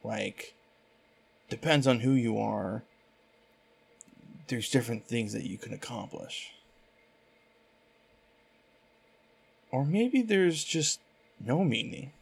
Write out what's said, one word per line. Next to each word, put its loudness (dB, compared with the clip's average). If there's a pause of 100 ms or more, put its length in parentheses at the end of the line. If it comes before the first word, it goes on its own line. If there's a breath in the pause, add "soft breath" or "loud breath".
Like, -6 (960)
depends 2
on 4
who 2
you 2
are, -2 (1600)
there's -4
different 0
things -2
that -6
you -8
can -12
accomplish. -10 (3250)
Or 0
maybe 4
there's 4
just 0 (440)
no 2
meaning. -2 (100)